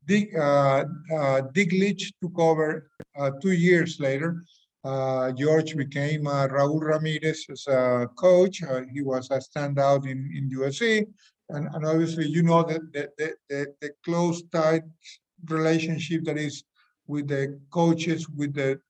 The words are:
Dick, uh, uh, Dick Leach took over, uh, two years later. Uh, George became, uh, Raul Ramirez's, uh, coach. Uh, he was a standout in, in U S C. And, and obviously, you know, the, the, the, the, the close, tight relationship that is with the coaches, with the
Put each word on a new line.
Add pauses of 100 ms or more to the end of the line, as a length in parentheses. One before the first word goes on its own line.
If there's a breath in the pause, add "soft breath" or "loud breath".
Dick,
uh, (340)
uh, (160)
Dick
Leach (100)
took
over, (280)
uh, (120)
two
years
later. (540 soft breath)
Uh,
George (100)
became,
uh,
Raul
Ramirez's,
uh, (120)
coach.
Uh, (100)
he
was
a
standout
in, (180)
in
U
S
C. (420 soft breath)
And,
and
obviously, (100)
you
know,
the, (140)
the, (100)
the, (200)
the, (200)
the (140)
close, (100)
tight (640 loud breath)
relationship
that
is (420)
with
the (120)
coaches,
with
the (120)